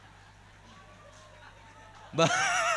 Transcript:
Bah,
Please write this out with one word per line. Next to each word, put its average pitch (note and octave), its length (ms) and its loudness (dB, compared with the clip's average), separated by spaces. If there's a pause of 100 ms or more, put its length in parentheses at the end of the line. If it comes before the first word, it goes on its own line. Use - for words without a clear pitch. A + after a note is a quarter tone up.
(2000)
Bah, D#3+ 200 4 (460)